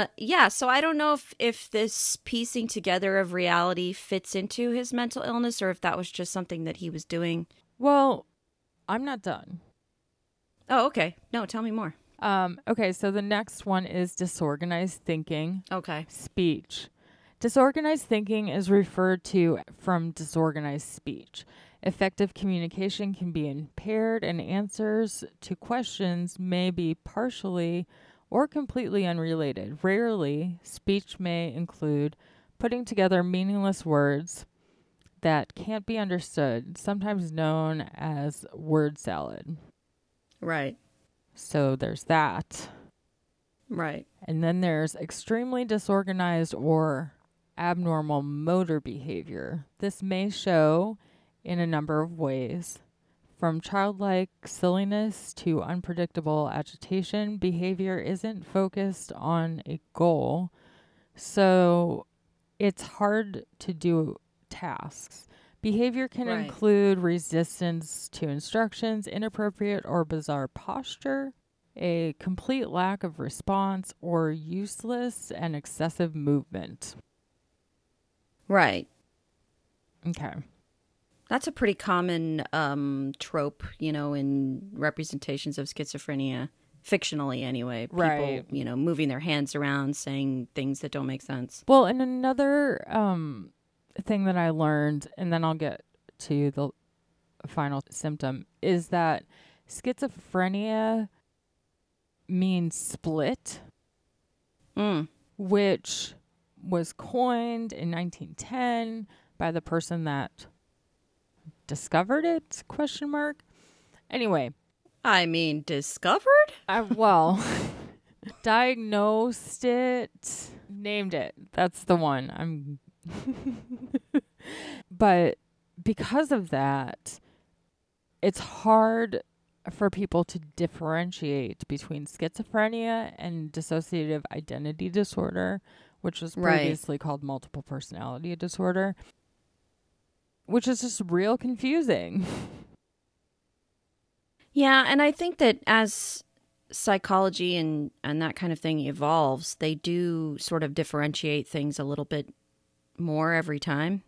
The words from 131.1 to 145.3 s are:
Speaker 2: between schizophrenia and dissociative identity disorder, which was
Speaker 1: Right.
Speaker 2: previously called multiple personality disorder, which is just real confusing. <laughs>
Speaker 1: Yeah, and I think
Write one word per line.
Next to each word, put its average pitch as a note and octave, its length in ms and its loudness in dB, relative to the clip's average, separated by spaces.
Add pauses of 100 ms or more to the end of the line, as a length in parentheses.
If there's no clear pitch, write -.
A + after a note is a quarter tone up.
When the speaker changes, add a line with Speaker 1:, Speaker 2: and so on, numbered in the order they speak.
Speaker 2:
between D3 380 -6
schizophrenia A3 1080 -2
and E3 360 -8
dissociative D#3+ 680 -2 (100)
identity D3+ 580 -6
disorder, F#3 720 -2 (400)
which E3+ 180 -6
was E3 160 -8
Speaker 1:
Right. E3+ 220 4
Speaker 2:
previously D3 400 -2
called C#3+ 240 -4
multiple C#3 400 -8
personality C3 760 -8
disorder, F#3 580 0 (1500)
which A#3 220 2
is B3 140 0
just B3 260 -6
real G3 300 2
confusing. A#3 920 0
<laughs> - 60 -6 (2250)
Speaker 1:
Yeah, C4+ 340 8
and C#4 140 4
I D4 120 6
think E4+ 260 -4